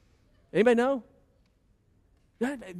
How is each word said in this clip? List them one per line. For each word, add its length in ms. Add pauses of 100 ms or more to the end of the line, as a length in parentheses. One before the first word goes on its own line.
(540)
Anybody 220
know? 280 (1400)
Yeah, 180 (220)